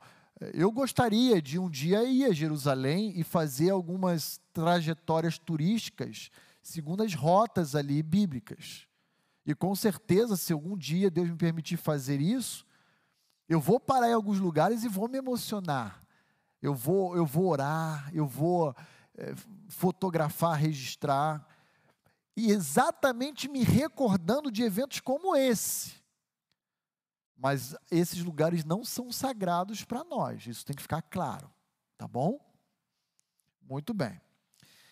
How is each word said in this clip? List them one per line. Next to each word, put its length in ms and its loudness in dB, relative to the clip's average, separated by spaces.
Eu 180 2
gostaria 720 4
de 160 -4
um 120 -2
dia 340 2
ir 220 2
a 80 4
Jerusalém 840 0
e 60 0
fazer 480 0
algumas 680 -2
trajetórias 840 2
turísticas 920 -2
segundo 420 -4
as 100 -2
rotas 600 4
ali 300 2
bíblicas. 800 -2
E 100 0
com 200 -2
certeza, 600 2
se 160 -2
algum 240 -4
dia 320 2
Deus 200 0
me 80 -6
permitir 400 -2
fazer 440 -2
isso, 460 -2
eu 100 4
vou 200 4
parar 300 2
em 40 4
alguns 260 2
lugares 440 2
e 40 -2
vou 220 -4
me 80 -6
emocionar. 840 -4
Eu 140 -2
vou, 420 0
eu 80 4
vou 220 2
orar, 640 -2
eu 140 0
vou, 480 0
é, 160 -10
fotografar, 920 0
registrar. 880 -2
E 140 2
exatamente 1000 0
me 140 0
recordando 880 2
de 100 -2
eventos 380 -2
como 360 0
esse. 640 0
Mas 400 -2
esses 320 0
lugares 440 0
não 200 -2
são 260 -8
sagrados 720 -4
pra 200 -8
nós, 420 -6
isso 200 -12
tem 100 -8
que 60 -14
ficar 200 -6
claro, 480 -8
tá 80 -12
bom? 320 -2
Muito 320 -8
bem. 260 -6